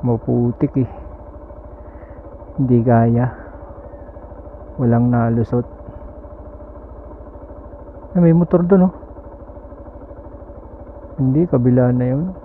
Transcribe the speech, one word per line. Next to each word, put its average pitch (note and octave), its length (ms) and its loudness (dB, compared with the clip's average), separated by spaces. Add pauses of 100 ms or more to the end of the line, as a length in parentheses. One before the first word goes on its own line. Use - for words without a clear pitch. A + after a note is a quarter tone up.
Maputik A#2+ 720 2
eh. C3 140 2 (1700)
Hindi B2 240 4
kaya. A#2 400 6 (1500)
Walang A#2+ 320 4
nalusot. A#2 560 2 (2500)
Ay, F3 160 6
may E3 80 8
motor E3+ 320 4
dun F#3 200 8
oh. - 60 -2 (2250)
Hindi, C#3 320 4
kabila B2 400 6
na B2 160 4
yun. D3+ 400 0